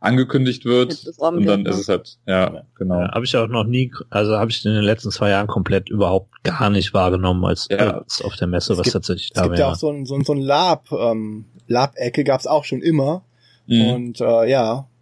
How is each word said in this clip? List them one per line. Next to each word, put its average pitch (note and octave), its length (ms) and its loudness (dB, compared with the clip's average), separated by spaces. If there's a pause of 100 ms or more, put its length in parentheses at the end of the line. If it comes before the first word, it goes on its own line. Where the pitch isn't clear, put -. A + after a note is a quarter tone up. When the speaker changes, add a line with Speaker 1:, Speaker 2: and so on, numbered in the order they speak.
Speaker 1:
angekündigt B2+ 640 0
wird B2 240 4 (160)
Speaker 2:
Mit - 0 - (120)
beworben E3 220 -2
Speaker 1:
und G3+ 80 2
dann G2+ 180 2
Speaker 2:
wird, - 40 -2
Speaker 1:
ist F#2+ 80 -2
Speaker 2:
ne? G2 60 -2
Speaker 1:
es - 60 -6
halt, - 380 -4
ja, F#2 280 2
Speaker 3:
Ja. D2+ 80 -14 (140)
Speaker 1:
genau. F#2 240 0
Speaker 3:
Ja, F2 120 -2
hab A2+ 100 -2
ich B2+ 140 -2
auch A2+ 100 2
noch A2+ 180 -2
nie, B2 280 0 (180)
also G#2+ 260 2
hab G#2+ 120 0
ich - 160 -6
in G#2+ 80 2
den G#2+ 100 2
letzten G#2 300 0
zwei G#2 180 0
Jahren G2+ 160 2
komplett G2 420 0
überhaupt F#2+ 540 -2
gar - 280 0
nicht G2 220 0
wahrgenommen, F#2 520 2
als F2 260 -2
Speaker 1:
Ja. G2+ 280 0
Speaker 3:
als - 240 -10
auf G2+ 140 -6
der F2 120 -2
Messe, F2 240 -2
Speaker 4:
Es F2 80 0
Speaker 3:
was F2+ 40 -2
Speaker 4:
gibt, - 100 0
Speaker 3:
tatsächlich F2+ 340 -6
Speaker 4:
es - 60 -14
Speaker 3:
da - 100 0
Speaker 4:
gibt F2 140 0
ja C#3 80 2
Speaker 3:
wäre. - 60 -2
Speaker 4:
auch - 60 -6
so D#3 120 -2
ein, C#3+ 160 -8
so C3+ 100 -6
ein, C3 80 0
so D3+ 80 0
ein C#3+ 80 0
Lab, D3 500 0
ähm, A2 540 -2 (240)
Lab-Ecke B2 560 0
gab's C3 240 0
auch D3 160 2
schon - 180 -6
immer. D#3+ 400 0 (460)
Speaker 1:
Mhm. A2+ 180 4
Speaker 4:
Und, A#2+ 340 -4
äh, A#2 300 2
ja, B2+ 380 0 (140)